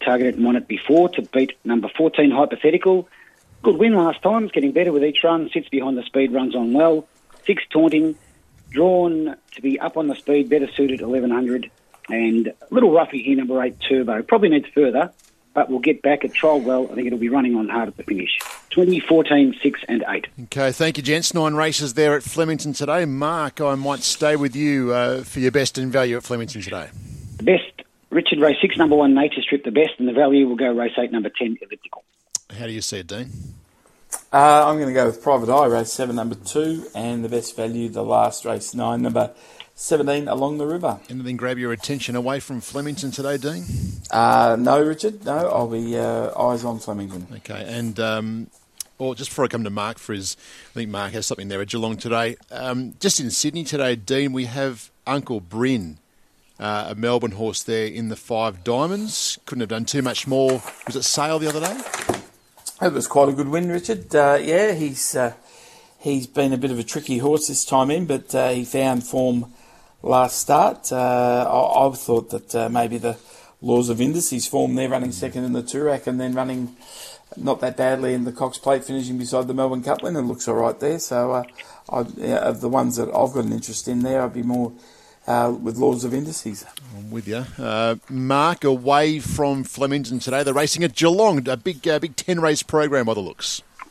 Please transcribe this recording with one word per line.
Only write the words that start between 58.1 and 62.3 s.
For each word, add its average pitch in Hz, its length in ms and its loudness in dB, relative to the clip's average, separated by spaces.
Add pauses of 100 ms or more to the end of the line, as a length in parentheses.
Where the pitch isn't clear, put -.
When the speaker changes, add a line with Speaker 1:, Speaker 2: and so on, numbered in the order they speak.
Speaker 2:
Five 110 480 -4
Diamonds. 170 840 -2
Couldn't 127 160 -6
have 104 80 -6
done 113 160 -4
too 139 180 -2
much 120 240 -4
more. 131 340 0 (240)
Was 117 100 -8
it 131 80 -6
Sale 156 360 -2
the 151 100 -2
other 151 100 -4
day? 202 220 -4 (1000)